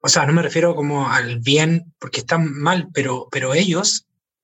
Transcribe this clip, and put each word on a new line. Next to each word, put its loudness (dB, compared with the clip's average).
o -2
sea, 2
no 2
me 4
refiero 2
como -2
al -2
bien 2
porque -8
están 0
mal, -2
pero, -4
pero -2
ellos, 0